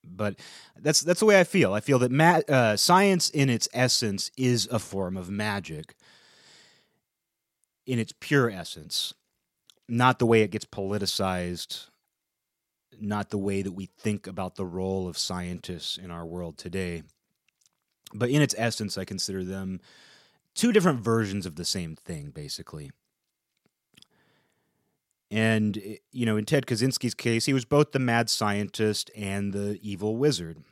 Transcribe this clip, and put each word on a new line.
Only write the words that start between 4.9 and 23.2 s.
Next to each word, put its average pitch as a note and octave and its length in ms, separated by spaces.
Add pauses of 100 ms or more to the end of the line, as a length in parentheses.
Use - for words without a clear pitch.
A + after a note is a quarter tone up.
of F2+ 140
magic, G2+ 680 (1900)
in B2 140
its A2 200
pure C3+ 300
essence, E2+ 640 (760)
not B2 320
the A#2+ 60
way A2+ 160
it G2+ 100
gets G#2+ 140
politicized, F#2+ 1200 (1120)
not G#2 300
the G#2+ 80
way G2 240
that F#2+ 100
we F#2+ 140
think G#2 420
about F#2 280
the F#2+ 100
role F#2 420
of E2 100
scientists F2+ 800
in F2+ 140
our E2+ 140
world E2+ 320
today. F2 460 (1120)
But A#2+ 160
in D3 120
its C3+ 160
essence, A2 400
I F#2+ 80
consider F#2+ 380
them F#2 360 (720)
two A#3+ 180
different F3 280
versions G#2 460
of E2+ 100
the E2+ 100
same E2 300
thing, D2 340
basically. D2 640 (2500)